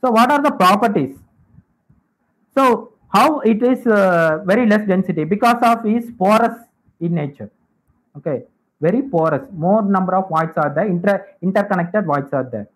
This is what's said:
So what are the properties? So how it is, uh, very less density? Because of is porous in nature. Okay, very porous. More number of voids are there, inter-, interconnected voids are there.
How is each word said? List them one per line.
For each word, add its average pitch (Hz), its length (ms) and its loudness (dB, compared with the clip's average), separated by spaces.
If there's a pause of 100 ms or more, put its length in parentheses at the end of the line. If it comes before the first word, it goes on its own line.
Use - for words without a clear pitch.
So 254 80 0
what 233 200 4
are 285 120 2
the 294 80 2
properties? 202 640 0 (1400)
So 247 380 0 (160)
how 277 320 2
it 220 220 0
is, 247 240 0
uh, 175 580 2
very 214 220 2
less 214 200 2
density? 180 380 -2
Because 220 380 0
of 226 240 2
is 233 320 -2
porous 220 400 2 (420)
in 170 140 -2
nature. 147 360 -6 (640)
Okay, 143 260 -6 (380)
very 190 220 0
porous. 160 500 -2
More 190 300 0
number 185 320 0
of 190 140 0
voids 160 280 -2
are 147 180 -2
there, 156 120 0
inter-, 185 400 -2 (140)
interconnected 190 640 -2
voids 143 280 -4
are 135 120 -2
there. 113 320 -10